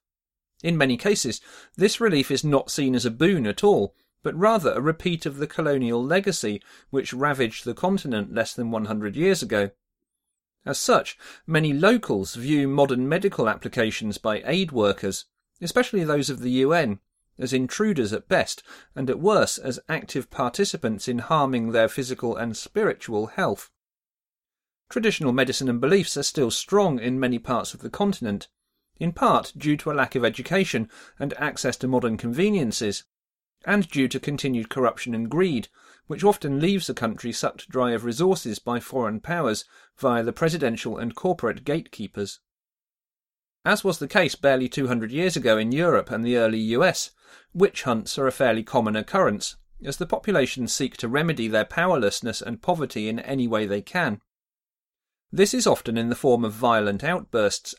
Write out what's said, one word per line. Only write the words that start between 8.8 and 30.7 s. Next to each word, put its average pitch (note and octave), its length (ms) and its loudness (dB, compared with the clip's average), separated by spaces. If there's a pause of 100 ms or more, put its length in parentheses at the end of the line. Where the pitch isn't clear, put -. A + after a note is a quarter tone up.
hundred G#2+ 300 -4
years F3+ 260 2
ago. G2+ 300 0 (920)
As C#3 120 -4
such, - 400 2 (300)
many D#3 260 2
locals C#3+ 600 2
view C#3 320 2
modern C3+ 400 4
medical E3 420 0
applications A2 680 -2
by G#2+ 280 -2
aid E3 260 -2
workers, G2+ 540 0 (360)
especially F#3+ 440 0
those D3 240 0
of B2 100 -6
the B2 120 -2
U C3 200 4
N, C3 280 2 (380)
as B2 140 -6
intruders C3 640 0
at - 160 -6
best, - 340 0 (320)
and C3+ 140 -4
at B2+ 100 -2
worst F3+ 400 2
as B2 200 -6 (100)
active - 400 -6
participants B2 800 -2
in A#2+ 100 -2
harming C3 520 0
their A2+ 180 4
physical B2 480 -4
and A2+ 180 -6
spiritual A#2+ 720 -2
health. D3 420 -4 (1200)
Traditional G3 440 0
medicine C3 360 0
and A#2+ 100 0
beliefs D#3 380 2
are C#3 60 -4
still B2+ 260 0
strong F#3 480 0
in B2+ 220 -2
many B2 180 0
parts A2+ 380 -4
of - 60 -18
the - 100 -10
continent, A#2+ 560 -2 (520)
in E3 120 -2
part E3 440 2
due D3+ 220 0
to D3+ 140 -4
a - 20 0
lack C3+ 220 0
of A#2+ 100 2
education B2 640 0 (300)